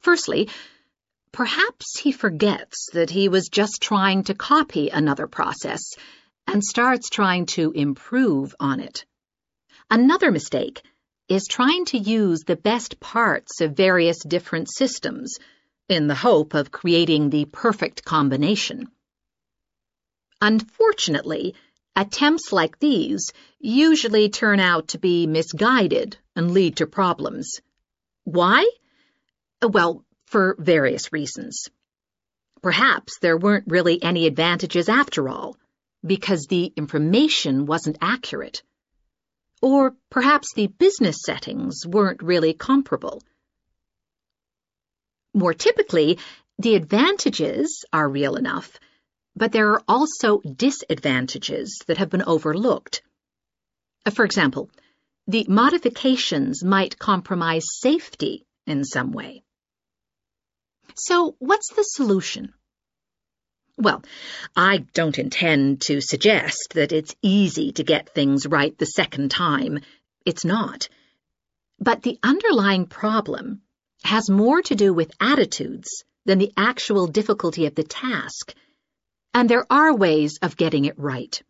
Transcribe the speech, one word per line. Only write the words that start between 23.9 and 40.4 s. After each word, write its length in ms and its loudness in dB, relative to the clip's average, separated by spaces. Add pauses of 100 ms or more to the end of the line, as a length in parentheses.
turn 280 2
out 300 2
to 100 -10
be 300 2
misguided 880 0 (180)
and 160 -2
lead 280 2
to 100 0
problems. 720 -4 (640)
Why? 440 2 (960)
Well, 400 2 (200)
for 340 0
various 540 0
reasons. 560 -10 (960)
Perhaps 580 0
there 160 2
weren't 320 0
really 340 2
any 240 0
advantages 600 0
after 400 0
all, 280 -10 (480)
because 420 -2
the 300 0
information 880 0
wasn't 360 -4
accurate. 640 -6 (960)
Or 340 4 (160)
perhaps 460 2